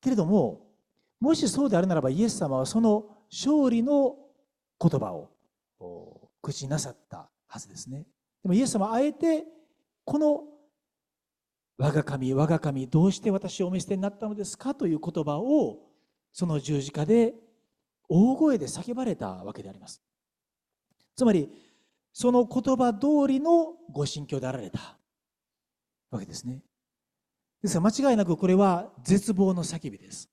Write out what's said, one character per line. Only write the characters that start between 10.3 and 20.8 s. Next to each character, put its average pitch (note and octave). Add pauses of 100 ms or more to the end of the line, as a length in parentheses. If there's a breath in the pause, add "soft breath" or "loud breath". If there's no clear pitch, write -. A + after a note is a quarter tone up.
「我 C#3
が D3+
神、 C3
我 D3
が D#3+
神、 C3+
ど D#3+
う G3
し -
て A3+
私 F#3+
を F3+
お -
見 F#3
捨 -
て G3
に F#3
な G3+
っ G3+
た A3
の G#3+
で G3+
す -
か」 C#4
と -
い E3
う D3+
言 E3
葉 D3
を、 B3 (460)
そ -
の D#3
十 C#3
字 C#3
架 D3+
で A3+ (760)
大 G#3+
声 D4
で D3
叫 A#3
ば B3+
れ G#3
た F#3
わ G3+
け -
で G3
あ -
り G2
ま -
す。 - (1120)